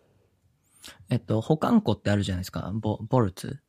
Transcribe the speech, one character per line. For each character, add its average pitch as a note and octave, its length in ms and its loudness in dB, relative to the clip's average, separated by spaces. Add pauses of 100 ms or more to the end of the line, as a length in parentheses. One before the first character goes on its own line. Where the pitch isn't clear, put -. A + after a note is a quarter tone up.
(1080)
え B2+ 80 2
っ - 20 2
と、 A2 220 0
保 D#3 160 2
管 A3+ 240 4
庫 A#2 100 0
っ G2+ 100 -2
て - 80 -2
あ G#2 60 4
る G2+ 80 2
じ G2 80 -4
ゃ F#2 40 -2
な F2+ 40 -4
い - 20 -6
で F#2 40 -8
す - 60 -12
か。 - 220 -8
ボ-、 A2 240 -2
ボ A2 240 2
ル G2 100 2
ツ？ - 380 -12